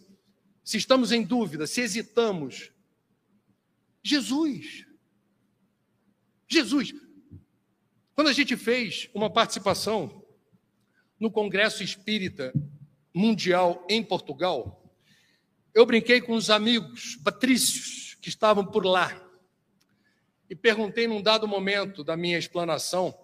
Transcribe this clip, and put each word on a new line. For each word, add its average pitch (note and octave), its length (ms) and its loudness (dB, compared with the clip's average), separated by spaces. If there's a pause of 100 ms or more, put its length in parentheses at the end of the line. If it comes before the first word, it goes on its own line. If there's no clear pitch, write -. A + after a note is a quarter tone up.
(640)
Se - 120 -6
estamos A#3 360 2
em A#3 100 2
dúvida, E3+ 440 -2
se F#3+ 140 -4
hesitamos, G3+ 920 -4 (1300)
Jesus. C4 840 -2 (1600)
Jesus. C4 460 0 (1200)
Quando D4+ 140 2
a C4+ 40 6
gente B3+ 240 0
fez A3+ 580 -2
uma G#3 160 -2
participação G#3 920 -2 (960)
no A3 120 -2
Congresso G#3 520 0
Espírita F3+ 720 -6 (600)
Mundial F3+ 760 2
em A3 140 2
Portugal, D3+ 920 -6 (800)
eu A#3 120 10
brinquei A#3 340 4
com A#3 140 -2
os G#3 160 0
amigos G#3+ 680 0
patrícios - 1040 -2
que - 80 -12
estavam G3+ 360 2
por G3+ 200 -2
lá F#3 400 0 (1200)
e F#3 60 -12
perguntei A3 520 2
num A3 140 -2
dado A3 260 4
momento G3 560 -2
da D#3+ 140 -4
minha F3 220 -2
explanação E3 840 -4